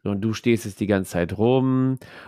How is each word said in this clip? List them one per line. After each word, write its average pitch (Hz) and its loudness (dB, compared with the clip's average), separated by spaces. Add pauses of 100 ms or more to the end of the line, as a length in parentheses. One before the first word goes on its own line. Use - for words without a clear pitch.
und 101 -4
du 110 0
stehst 113 0
jetzt 101 -8
die 104 0
ganze 95 0
Zeit 87 -2
rum 131 2 (280)